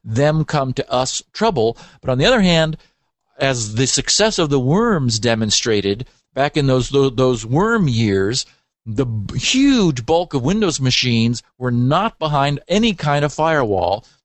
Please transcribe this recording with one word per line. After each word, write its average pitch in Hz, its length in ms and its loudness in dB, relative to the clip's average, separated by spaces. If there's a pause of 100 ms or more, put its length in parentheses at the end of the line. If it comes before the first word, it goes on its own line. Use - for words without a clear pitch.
them 147 400 0
come 135 300 -2
to - 180 -6
us 127 300 -2 (120)
trouble. 131 440 0 (220)
But - 100 -6
on 127 80 0
the 143 80 2
other 240 160 4
hand, 160 360 2 (600)
as 123 380 -2
the 127 100 2
success - 540 0
of 160 100 0
the 139 100 2
worms 143 600 0
demonstrated 110 880 0 (260)
back 143 240 -2
in 143 80 0
those, 127 240 2
tho-, 135 220 2
those 120 340 0
worm 185 420 0
years, 113 580 0 (380)
the 110 220 -4
b-, 110 320 -8
huge 226 720 0
bulk 170 260 0
of 139 80 -2
Windows 175 400 0
machines 120 640 0 (160)
were 127 100 -4
not 135 480 0
behind 143 500 -2
any 214 280 2
kind 147 280 0
of 147 80 -2
firewall. 110 720 0 (220)